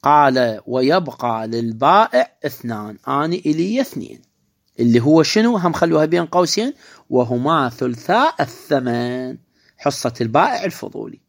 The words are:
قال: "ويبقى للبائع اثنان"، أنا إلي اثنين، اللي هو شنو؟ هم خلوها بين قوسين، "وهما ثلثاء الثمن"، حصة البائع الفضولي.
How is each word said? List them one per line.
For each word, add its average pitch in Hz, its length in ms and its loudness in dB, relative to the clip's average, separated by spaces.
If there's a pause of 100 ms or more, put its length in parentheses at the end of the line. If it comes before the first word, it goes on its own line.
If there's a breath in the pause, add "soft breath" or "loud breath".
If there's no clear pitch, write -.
قال: 131 640 4
"ويبقى 127 800 -2
للبائع 117 840 2 (140)
اثنان"، 107 520 -10 (100)
أنا 147 280 -2
إلي 175 460 -2
اثنين، - 400 -10 (580)
اللي 120 200 6
هو 151 240 4
شنو؟ 226 340 2
هم 175 160 0
خلوها 160 320 2
بين 170 200 0
قوسين، 190 480 -2 (360 soft breath)
"وهما 127 600 0
ثلثاء 147 680 -2
الثمن"، 127 1000 -4 (400)
حصة 139 440 -4
البائع 170 420 0
الفضولي. 110 640 -10